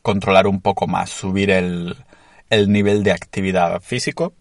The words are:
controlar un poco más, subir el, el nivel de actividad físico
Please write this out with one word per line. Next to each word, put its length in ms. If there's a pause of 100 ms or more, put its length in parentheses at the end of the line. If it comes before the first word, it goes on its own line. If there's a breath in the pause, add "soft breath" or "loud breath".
controlar 460
un 140
poco 260
más, 220
subir 420
el, 460 (520 soft breath)
el 220
nivel 320
de 80
actividad 720
físico 600